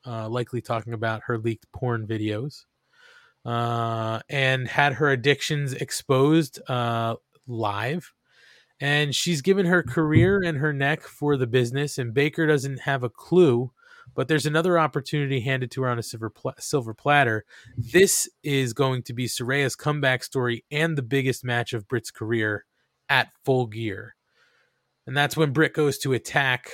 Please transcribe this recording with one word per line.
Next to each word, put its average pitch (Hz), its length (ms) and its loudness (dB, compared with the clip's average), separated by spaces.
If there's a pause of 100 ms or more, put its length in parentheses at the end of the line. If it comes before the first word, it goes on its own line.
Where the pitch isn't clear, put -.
uh, 113 220 -8
likely 120 340 -4
talking 113 320 -4
about 110 340 -4
her 120 100 -2
leaked 110 340 -6
porn 117 360 -4
videos, 107 580 -6 (800)
uh, 117 840 -2
and 131 400 0
had 143 260 2
her 147 180 0
addictions 139 640 0
exposed, 143 920 2
uh, 117 480 -2 (300)
live. 113 680 -4 (680)
And 147 340 0
she's 160 300 0
given 190 240 4
her 175 160 4
career 165 600 4
and 165 140 -2
her 147 160 -2
neck 143 300 -2
for 147 340 -2
the 127 100 0
business, 127 520 0
and 117 160 -4
Baker 151 320 2
doesn't 139 340 0
have 135 220 -2
a 120 60 -2
clue, 135 640 4 (440)
but 131 120 -2
there's 151 200 2
another 170 320 4
opportunity 143 600 0
handed 127 300 -2
to 131 120 -4
her 127 60 0
on 117 100 0
a 110 40 -6
silver 110 280 -8
pla-, - 260 -8
silver 113 380 -4
platter. 135 500 2 (320)
This 160 500 2 (140)
is 135 320 -2
going 131 300 0
to 123 100 -12
be 120 140 -4
Saraya's 131 480 -2
comeback 139 480 0
story 120 480 -2
and 156 260 0
the 135 60 -2
biggest 131 420 -2
match 120 280 -2
of 107 140 -8
Britt's 117 240 -4
career 110 540 -2 (440)
at 131 200 2 (160)
Full 127 220 2
Gear. 107 480 -8 (880)
And 127 100 -8
that's 143 220 0
when 156 140 2
Britt 151 220 2
goes 147 260 2
to 135 140 0
attack 127 600 0